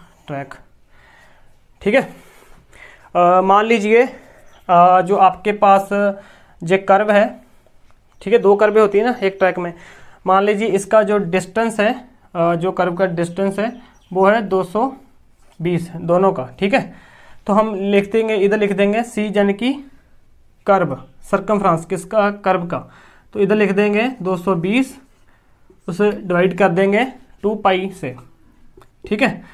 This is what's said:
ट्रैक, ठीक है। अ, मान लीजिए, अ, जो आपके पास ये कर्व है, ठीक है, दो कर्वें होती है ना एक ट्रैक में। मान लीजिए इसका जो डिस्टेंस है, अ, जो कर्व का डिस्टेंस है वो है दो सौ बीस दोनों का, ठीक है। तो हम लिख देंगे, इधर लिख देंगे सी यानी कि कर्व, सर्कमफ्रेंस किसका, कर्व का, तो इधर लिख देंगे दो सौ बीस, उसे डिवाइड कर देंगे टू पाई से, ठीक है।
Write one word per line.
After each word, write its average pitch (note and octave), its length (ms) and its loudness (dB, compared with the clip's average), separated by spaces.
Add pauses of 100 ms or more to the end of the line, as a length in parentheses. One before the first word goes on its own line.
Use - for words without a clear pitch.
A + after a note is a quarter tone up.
(280)
ट्रैक, C#3 260 -12 (1300)
ठीक G#3 140 0
है। C4 60 2 (1120)
अ, F3+ 260 4
मान G3 240 4
लीजिए, A3+ 380 2
अ, - 1000 2
जो F3+ 140 0
आपके F#3+ 360 2
पास G3 380 2 (760)
ये F3 140 2
कर्व G3+ 340 2
है, G#3 160 4 (920)
ठीक G3 120 -6
है, A#3 60 6
दो G3 160 4
कर्वें G#3+ 260 2
होती G3 160 2
है G#3 80 2
ना B3 180 -2
एक G3 160 -2
ट्रैक F3+ 200 0
में। F3 140 -6 (540)
मान F#3+ 160 4
लीजिए G#3 240 0
इसका G3 360 2
जो G#3 140 0
डिस्टेंस G3+ 600 -4
है, G#3+ 140 0 (420)
अ, E3+ 200 0
जो F3 160 -2
कर्व F3+ 220 -2
का F#3 120 -2
डिस्टेंस F3+ 540 -4
है A#3 160 -4 (380)
वो F#3+ 140 2
है A3 140 2
दो F#3 220 -2
सौ G#3+ 300 -4 (680)
बीस E3+ 320 -4
दोनों F3 400 0
का, B2+ 160 -6 (120)
ठीक G3 140 -2
है। - 200 -2 (540)
तो G#3 60 0
हम G#3+ 220 0
लिख G3 360 0
देंगे, A3 240 0
इधर G3+ 240 2
लिख G3+ 120 0
देंगे G3+ 320 0
सी G#3+ 340 -6
यानी G3+ 160 2
कि A#3 180 -2 (920)
कर्व, F3 320 0 (240)
सर्कमफ्रेंस G3 640 -2
किसका, G3+ 460 -2
कर्व F#3 340 -2
का, E3 120 -8 (560)
तो G#3+ 60 -6
इधर G3 160 2
लिख G#3 160 2
देंगे G#3 360 0 (140)
दो F#3 160 -4
सौ F#3 180 -2
बीस, G#3 420 -2 (920)
उसे G#3 240 -2
डिवाइड F3+ 460 -2
कर G3 120 2
देंगे G3 360 0 (380)
टू G#3+ 120 -2
पाई F#3+ 340 -2
से, C3+ 260 -12 (920)
ठीक G#3+ 140 -4
है। B3 220 -2 (100)